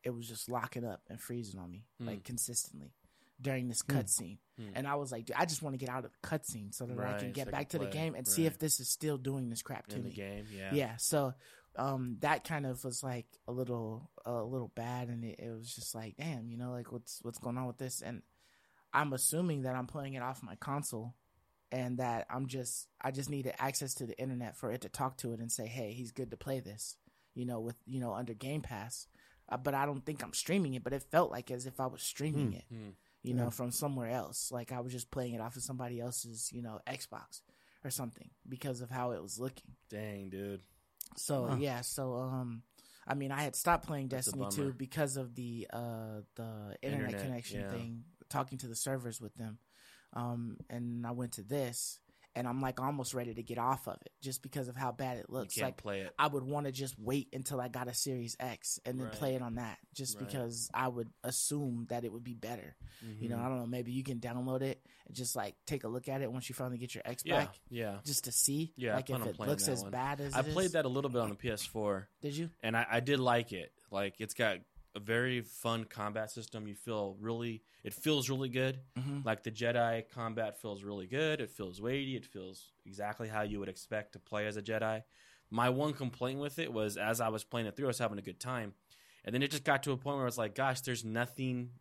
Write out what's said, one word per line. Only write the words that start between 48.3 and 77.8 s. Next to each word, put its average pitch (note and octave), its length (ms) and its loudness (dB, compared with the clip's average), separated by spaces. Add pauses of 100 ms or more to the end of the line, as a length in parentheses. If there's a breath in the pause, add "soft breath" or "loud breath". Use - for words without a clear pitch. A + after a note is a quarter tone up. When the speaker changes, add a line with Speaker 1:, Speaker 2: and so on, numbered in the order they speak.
Speaker 1:
to C3 80 -6
the A#2 80 -6
servers B2 460 -2
with A2 160 -10
them. A2+ 220 -6 (540 loud breath)
Um, A#2+ 440 -2 (140)
and A#2+ 360 -4
I A#2+ 60 -2
went A#2+ 220 -2
to G#2+ 80 -8
this, B2 580 -2 (340 soft breath)
and B2 120 0
I'm, B2+ 140 2
like, B2+ 200 0
almost C3+ 340 0
ready A#2+ 180 0
to A#2 100 -4
get A2+ 140 -2
off B2+ 320 4
of G2 140 -4
it - 180 -16
just C3+ 220 -4
because C3 260 -2
of B2 80 -6
how C3 160 2
bad B2+ 240 -2
it G#2 120 -6
Speaker 2:
You - 60 -8
Speaker 1:
looks. A2+ 200 -2
Speaker 2:
can't B2 140 2
Speaker 1:
Like, B2+ 100 -4
Speaker 2:
play G2+ 240 -2
it. F2+ 160 -6
Speaker 1:
I D3 80 8
would C#3+ 160 2
wanna C#3+ 280 0
just C3 280 -4
wait B2 340 0
until C3 300 -2
I B2 60 -2
got B2 200 -2
a A#2 60 -4
Series B2 440 0
X - 460 -2
and B2+ 140 0
then B2+ 80 0
Speaker 2:
Right. A2 100 -4
Speaker 1:
play C3 200 2
it B2+ 60 0
on A#2 120 -2
that A#2 240 -4 (160)
just B2+ 220 -2
Speaker 2:
Right. B2 100 -4
Speaker 1:
because A#2 480 -2
I C3 140 4
would A#2+ 220 -2 (140)
assume B2 640 2
that A#2+ 160 -2
it A2 80 -2
would A#2 120 -8
be A#2+ 100 -6
better. G#2+ 420 -8 (440 loud breath)
You A#2 100 -2
know, A#2+ 60 0
Speaker 2:
Mm-hmm. A#2+ 80 0
Speaker 1:
I B2+ 40 0
don't C3 120 0
know, A#2 60 -2
maybe B2 260 -2
you C3 120 0
can B2+ 160 -2
download B2+ 420 0
it - 220 0 (220 loud breath)
and - 100 -12
just, B2 180 -2
like, G#2 220 -2 (100)
take C#3+ 180 -2
a A2+ 40 0
look D3 200 -2
at C#3 120 0
it B2+ 100 0
once B2+ 200 -4
you B2 40 -6
finally B2+ 240 -2
get A#2+ 160 -4
your - 120 -6
X A#2 180 -4
Speaker 2:
Yeah, - 220 6
Speaker 1:
back - 80 -10 (160)
Speaker 2:
yeah. G#2+ 340 -2
Speaker 1:
just C#3+ 200 2
to B2 80 -2
see, D3+ 440 4
Speaker 2:
Yeah, A#2+ 160 2
I G#2+ 40 6
Speaker 1:
like, C3 100 2
Speaker 2:
plan B2+ 140 2
Speaker 1:
if G#2+ 60 2
Speaker 2:
on - 40 2
Speaker 1:
it - 60 -4
Speaker 2:
playing G#2+ 140 2
Speaker 1:
looks E3+ 160 4
Speaker 2:
that D3+ 60 4
Speaker 1:
as A#2 100 0
Speaker 2:
one. G2 100 -4
Speaker 1:
bad C#3 280 0
as C#3 140 -2
Speaker 2:
I B2+ 60 6
Speaker 1:
it D3+ 120 4
Speaker 2:
played F#3 140 6
Speaker 1:
is. F3 60 4
Speaker 2:
that D#3+ 120 6
a C3+ 60 4
little C#3 200 4
bit B2 120 4
on G#2+ 80 4
the G#2 60 -4
P B2 140 0
S G#2+ 140 0
four. G2+ 460 2 (100)
Speaker 1:
Did C#3+ 160 -2
you? E3 140 0 (120)
Speaker 2:
And A2+ 140 4
I, A#2 140 6
I A#2 100 6
did C3+ 180 4
like B2 340 6
it. F2+ 200 -6 (180)
Like, G2 300 0
it's G#2+ 140 -4
got G#2 240 4 (360)
a G#2 60 -4
very A#2+ 420 2
fun A2+ 420 0
combat G#2+ 460 -2
system. A2 360 -8
You G#2 80 -6
feel G2+ 460 -2
really, A#2 420 -2 (220 soft breath)